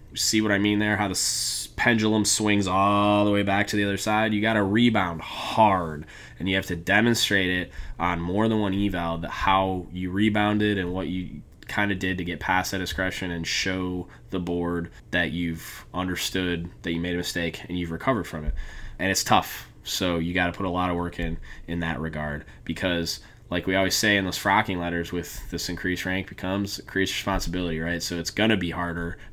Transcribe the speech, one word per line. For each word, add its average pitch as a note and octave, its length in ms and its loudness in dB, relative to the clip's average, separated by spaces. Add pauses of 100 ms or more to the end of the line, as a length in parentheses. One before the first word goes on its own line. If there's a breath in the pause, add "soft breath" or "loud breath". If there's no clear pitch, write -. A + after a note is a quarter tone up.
(160)
See - 260 2
what G#2+ 100 2
I G2+ 60 4
mean G#2 220 4
there? G#2 180 2
How G#2 100 2
the F#2+ 40 -2
s-, - 640 -2
pendulum A2 500 4
swings G#2 400 2
all G2+ 580 4
the G#2 60 2
way G2+ 140 2
back G2+ 240 2
to - 80 -4
the G#2 80 2
other G2+ 140 0
side? A2 360 2
You G#2 80 2
gotta A2 220 2
rebound G2 580 4
hard, F2 840 2 (320 loud breath)
and F2+ 100 -2
you F#2+ 60 2
have F#2+ 100 0
to F2+ 100 -4
demonstrate G2 760 2
it F2+ 200 -2 (280 loud breath)
on F2 200 0
more F#2 280 0
than A2 140 2
one G2 120 0
eval, F2+ 460 0
that E2 100 -6
how F#2+ 640 2
you F2+ 160 -4
rebounded G#2 720 2
and F2+ 120 -2
what F#2 160 -4
you F2 360 -6 (240)
kinda G2+ 260 0
did F#2 240 -2
to F2+ 60 -2
get E2+ 160 -6
past F#2 320 0
that F#2+ 80 -2
discretion F#2 500 -4
and E2+ 160 -4
show F2+ 640 -2 (240 loud breath)
the F#2+ 80 -2
board F2 500 -2 (220 loud breath)
that E2+ 200 2
you've E2 600 -4
understood F2+ 760 -2 (140)
that E2+ 120 -2
you E2 60 0
made F2 140 -2
a F2 40 0
mistake E2+ 520 -4
and F2 80 -4
you've E2+ 140 -2
recovered F2+ 340 0
from D#2 180 -8
it. D2+ 120 -2 (420 loud breath)
And F#2+ 140 2
it's - 120 2
tough. - 460 2 (140)
So F2 340 0
you E2+ 160 0
gotta F2 180 2
put G2 140 -4
a F#2 40 -2
lot F2+ 200 0
of F2 60 0
work F2 240 -4
in, E2 180 -2 (300 loud breath)
in E2+ 140 -2
that E2 180 -2
regard, D2+ 460 -4 (200 loud breath)
because E2+ 540 -2 (300 soft breath)
like F2+ 180 -2
we F#2 80 4
always F#2+ 200 4
say G#2 220 6
in G2 80 2
those F2+ 140 -4
frocking G2 400 2
letters, F2 320 -2
with - 400 -6
this - 180 -4
increased F2 360 -2
rank F#2 220 -2
becomes F#2+ 520 -4
increased - 340 0
responsibility, F2+ 640 -2
right? E2+ 220 -2
So F2 160 -4
it's E2 140 -4
gonna A2 260 4
be F2 140 -2
harder, E2+ 480 -4 (140 loud breath)